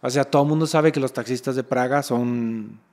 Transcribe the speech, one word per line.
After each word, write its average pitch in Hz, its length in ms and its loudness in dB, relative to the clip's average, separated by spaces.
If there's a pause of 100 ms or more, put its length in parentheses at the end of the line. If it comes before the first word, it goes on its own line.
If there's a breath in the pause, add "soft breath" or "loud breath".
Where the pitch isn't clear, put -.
o 127 80 -2
sea, 135 140 2
todo 143 180 4
el 147 60 2
mundo 156 180 2
sabe 156 260 4
que 147 80 -2
los 131 120 -2
taxistas 123 440 -4
de 131 60 -2
Praga 127 400 0
son 117 760 -4 (140)